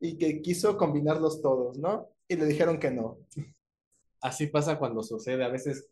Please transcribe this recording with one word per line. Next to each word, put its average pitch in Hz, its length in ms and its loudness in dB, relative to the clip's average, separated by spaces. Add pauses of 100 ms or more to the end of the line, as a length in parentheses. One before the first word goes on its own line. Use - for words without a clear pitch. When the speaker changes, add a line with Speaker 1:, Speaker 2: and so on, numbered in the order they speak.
Speaker 1:
y 160 180 -4
que 156 240 0
quiso 175 340 2
combinarlos 156 640 2
todos, 127 380 2
¿no? 185 300 -2 (200)
Y 180 80 0
le 156 100 2
dijeron 156 320 2
que 151 120 0
no. 113 280 -4 (1000)
Speaker 2:
Así 143 280 -2
pasa 147 300 2
cuando 117 240 -2
sucede, 123 420 -2
a 120 40 0
veces 131 440 -6